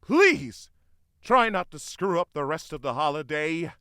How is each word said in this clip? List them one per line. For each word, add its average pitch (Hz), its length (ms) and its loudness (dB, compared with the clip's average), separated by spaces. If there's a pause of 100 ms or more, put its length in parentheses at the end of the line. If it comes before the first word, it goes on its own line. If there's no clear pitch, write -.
please 277 680 2 (520)
try 240 260 4
not 190 220 -2
to 156 80 -16
screw 175 420 -2
up 175 120 -2
the 147 120 -4
rest 151 280 -6
of 143 100 -10
the 131 120 -4
holiday? 151 880 -2